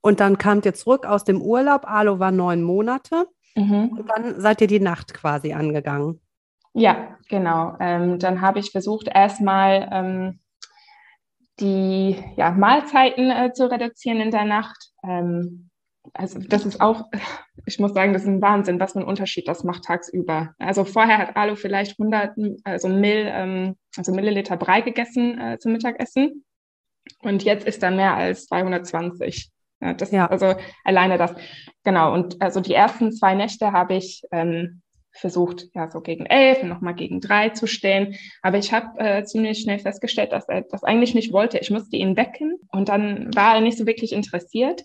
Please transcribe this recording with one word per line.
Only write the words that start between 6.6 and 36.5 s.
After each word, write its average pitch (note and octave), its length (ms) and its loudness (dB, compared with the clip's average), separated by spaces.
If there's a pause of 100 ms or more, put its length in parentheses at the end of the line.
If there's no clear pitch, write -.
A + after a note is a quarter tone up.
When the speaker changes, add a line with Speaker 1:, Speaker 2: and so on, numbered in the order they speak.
Speaker 2:
Ja, - 440 2 (120)
genau. E3 500 -2
Ähm, F3 400 0
dann F#3 220 0
habe F#3+ 180 2
ich G3+ 120 -10
versucht, G#3 420 -4
erstmal, G3 760 4
ähm, F#3 480 -4 (1200)
die, F#3+ 560 0 (200)
ja, E3 160 2
Mahlzeiten, B3+ 800 4
äh, B3 240 0
zu B3 160 2
reduzieren A#3 500 -4
in A3 120 0
der G#3+ 140 2
Nacht. G#3+ 440 -4 (140)
Ähm, F3 640 -4 (440)
also - 260 -8
das G3+ 260 0
ist G3+ 160 -2
auch, A3 240 2 (600)
ich - 140 -10
muss G3+ 140 2
sagen, G3 200 4
das F#3+ 100 0
ist G#3 40 -2
ein G3 140 2
Wahnsinn, G3 380 2
was F#3+ 140 -2
für G3+ 60 -4
ein F#3 60 -6
Unterschied G3 420 -6
das - 160 -6
macht E3+ 220 -6
tagsüber. E3+ 760 -4
Also F#3+ 240 0
vorher A3 340 4
hat F#3+ 200 -2
Alu G#3 180 0
vielleicht G3+ 420 -4
hundert, G#3+ 380 0 (280)
also F#3 260 -4
Mill-, G#3 420 2
ähm, F#3 440 -4 (200)
also F#3 180 -6
Milliliter G3 440 -2
Brei F#3+ 240 2
gegessen, A#3+ 580 -2
äh, A#3 200 -6
zum A3+ 120 -2
Mittagessen. B3 720 -2 (760)
Und G3+ 220 -2
jetzt G#3 240 0
ist G#3+ 160 -4
er F3+ 80 2
mehr F#3+ 240 2
als F3+ 320 -4
zweihundertzwanzig. F3 1000 -4 (320)
Ja, - 120 -4
das, - 180 -6
Speaker 1:
Ja. F#3 160 4
Speaker 2:
also F#3+ 280 2 (280)
alleine F#3 340 4
das. F3 160 0 (500)
Genau. F3 300 4
Und F3 280 -2
also F#3 200 0
die F#3 120 -2
ersten A3+ 380 4
zwei G3 240 2
Nächte G#3 360 -2
habe F#3 240 2
ich, F#3 360 -6
ähm, E3+ 500 -4 (340)
versucht, F3 600 -2
ja, E3 160 -8
so D#3+ 100 -10
gegen E3 240 -8
elf C4 380 4